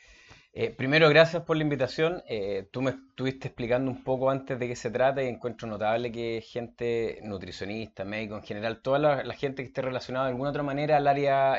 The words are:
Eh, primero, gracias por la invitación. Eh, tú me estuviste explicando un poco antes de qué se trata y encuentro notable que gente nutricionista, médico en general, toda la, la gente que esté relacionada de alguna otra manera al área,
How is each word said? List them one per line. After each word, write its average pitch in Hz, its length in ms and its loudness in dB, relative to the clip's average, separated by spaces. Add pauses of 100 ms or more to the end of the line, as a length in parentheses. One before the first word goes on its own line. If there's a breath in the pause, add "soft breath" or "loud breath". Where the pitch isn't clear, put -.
(520 soft breath)
Eh, 110 160 -2
primero, 151 400 4
gracias 160 360 6
por 165 120 0
la 156 60 0
invitación. 151 680 0
Eh, 98 420 -4
tú 127 120 -4
me 135 80 2
estuviste 131 580 -6
explicando 127 420 0
un 131 140 -8
poco 131 240 2
antes 135 300 -2
de 120 100 -2
qué 120 80 -6
se 117 140 -4
trata 131 320 2
y 127 60 0
encuentro 113 380 -8
notable 110 460 0
que 113 340 -4
gente 117 760 -4
nutricionista, 98 840 -8
médico 107 320 -6
en 101 60 -12
general, 110 400 -6
toda 135 160 2
la, 143 260 2
la 117 100 -8
gente 135 280 -6
que 120 60 -10
esté - 120 -8
relacionada 127 460 -4
de 127 60 0
alguna 135 180 -2
otra 147 120 -2
manera 143 360 2
al 143 80 2
área, 139 520 4